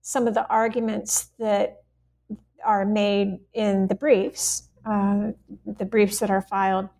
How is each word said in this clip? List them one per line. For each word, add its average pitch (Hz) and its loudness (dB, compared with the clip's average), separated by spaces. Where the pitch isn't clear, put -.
some 247 -2
of 214 -2
the 226 0
arguments 220 -2
that 208 0
are 202 2
made 202 0
in 196 0
the 208 0
briefs, - 0
uh, 208 0
the 208 -6
briefs 208 2
that 208 -2
are 190 2
filed 190 -2